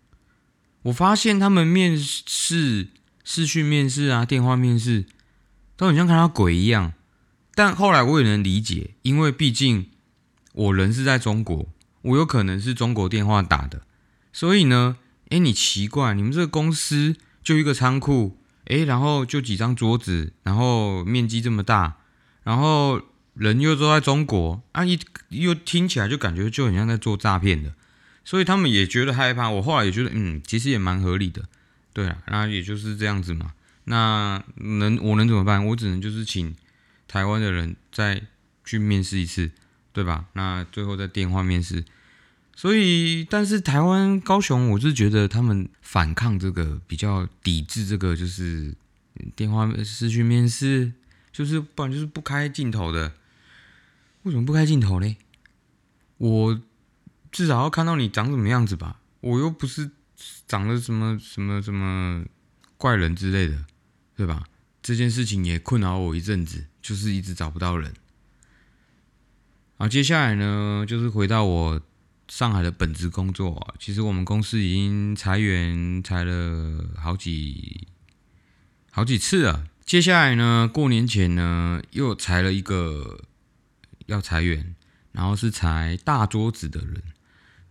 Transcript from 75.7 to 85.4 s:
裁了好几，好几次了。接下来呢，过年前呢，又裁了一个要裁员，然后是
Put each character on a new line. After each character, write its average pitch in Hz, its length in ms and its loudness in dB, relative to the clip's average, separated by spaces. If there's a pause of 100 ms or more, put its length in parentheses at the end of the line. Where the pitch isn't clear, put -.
裁 87 220 -4
了 80 720 -4
好 82 180 -6
几， 76 720 -8 (1040)
好 110 140 -2
几 123 120 0
次 175 260 2
了。 78 240 0 (180)
接 175 160 4
下 175 180 4
来 135 160 4
呢， 117 360 4
过 147 180 0
年 117 180 2
前 92 260 2
呢， 85 480 0 (100)
又 127 220 -2
裁 90 280 -2
了 95 120 0
一 98 80 -2
个 80 640 -6 (800)
要 101 160 -4
裁 82 200 -2
员， 85 340 -2 (360)
然 90 140 -4
后 101 100 0
是 110 140 -2